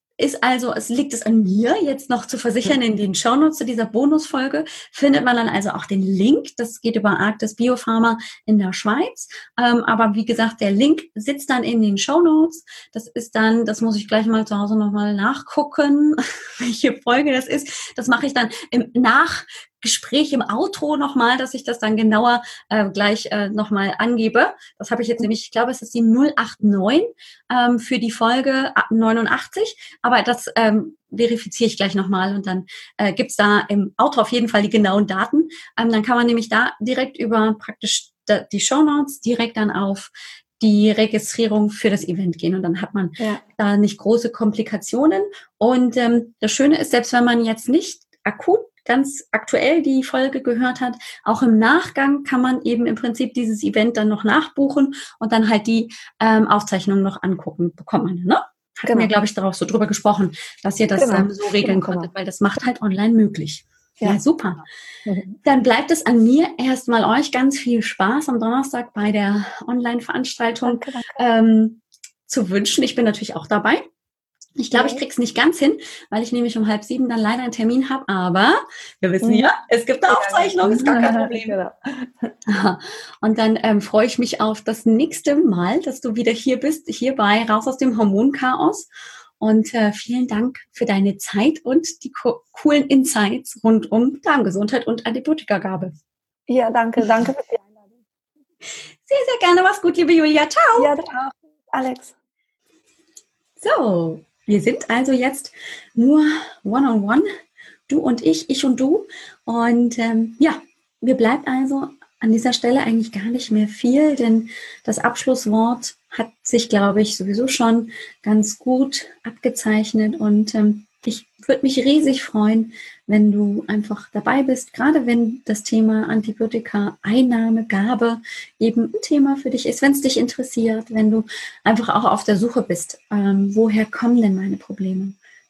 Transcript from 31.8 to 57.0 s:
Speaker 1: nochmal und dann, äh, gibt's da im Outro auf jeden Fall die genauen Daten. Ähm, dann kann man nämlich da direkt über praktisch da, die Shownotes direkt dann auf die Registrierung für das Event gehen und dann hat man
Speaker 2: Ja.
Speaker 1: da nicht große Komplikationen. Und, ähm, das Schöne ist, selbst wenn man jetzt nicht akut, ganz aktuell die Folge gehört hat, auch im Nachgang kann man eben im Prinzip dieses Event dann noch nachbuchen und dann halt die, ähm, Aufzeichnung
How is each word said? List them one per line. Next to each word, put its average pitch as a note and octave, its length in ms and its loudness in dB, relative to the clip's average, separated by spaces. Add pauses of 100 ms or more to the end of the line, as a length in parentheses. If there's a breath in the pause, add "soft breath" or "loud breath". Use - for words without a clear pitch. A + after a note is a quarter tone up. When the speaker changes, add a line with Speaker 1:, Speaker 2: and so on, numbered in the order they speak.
Speaker 1:
nochmal F#3+ 400 0
und G3 120 -6
dann, F#3 180 -4 (320 loud breath)
äh, G3+ 160 0
gibt's - 220 -4
da G#3 240 4 (100)
im G3+ 280 0
Outro B3+ 240 2
auf - 100 0
jeden A#3+ 180 0
Fall G#3+ 140 -2
die G#3 60 0
genauen G3+ 380 2
Daten. C4 420 0 (300 loud breath)
Ähm, A#3 120 2
dann G#3+ 120 2
kann A#3+ 140 0
man A#3+ 80 2
nämlich A#3 240 0
da A3 300 2
direkt B3+ 380 -4
über A3 400 2
praktisch - 520 -8 (160)
da, G3+ 140 2
die - 200 -6
Shownotes D4 640 0
direkt A#3 360 -2
dann G#3+ 140 0
auf G3 400 -4 (500 loud breath)
die G#3+ 300 4
Registrierung G#3+ 800 0
für G#3 200 -2
das G3 180 -2
Event F3+ 300 -4
gehen E3+ 180 -2
und F#3 80 -4
dann F3+ 180 -2
hat - 120 -10
man F#3 240 -2
Speaker 2:
Ja. G#3+ 220 -4 (180)
Speaker 1:
da G#3 200 2
nicht G#3 200 2
große A#3 340 0
Komplikationen. A3+ 920 0 (360 loud breath)
Und, B3 400 2
ähm, A#3 420 0
das A3 120 -2
Schöne C#4+ 280 4
ist, - 120 -4
selbst A#3+ 220 0
wenn A#3+ 120 4
man A#3 200 2
jetzt A3 240 -4
nicht D#4+ 320 0 (220)
akut, F4+ 360 0 (260)
ganz C#4 460 -2
aktuell C#4 500 2
die C4+ 220 2
Folge C4 380 -2
gehört B3 400 -2
hat, B3 140 -4 (280 loud breath)
auch A3 200 0
im A3+ 160 4
Nachgang C#4 640 2
kann B3 180 -2
man B3+ 220 0
eben A#3+ 220 0
im A3+ 100 -2
Prinzip A#3 380 -4
dieses A3 300 -4
Event A3 340 0
dann G#3+ 120 2
noch G#3 160 -4
nachbuchen C#4 720 0 (240 loud breath)
und A3 120 -4
dann A3 180 2
halt G#3+ 180 0
die, A3+ 260 0 (260 loud breath)
ähm, A3 300 4
Aufzeichnung G3 520 0